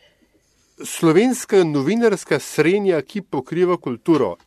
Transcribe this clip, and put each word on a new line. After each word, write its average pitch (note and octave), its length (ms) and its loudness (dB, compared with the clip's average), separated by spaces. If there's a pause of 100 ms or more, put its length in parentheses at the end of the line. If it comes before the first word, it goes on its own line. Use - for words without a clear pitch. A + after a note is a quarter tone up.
(800)
slovenska F#3+ 800 2
novinarska E3 800 0
srenja, F3+ 640 0
ki - 200 -10
pokriva F3 560 -2
kulturo B2+ 560 0 (140)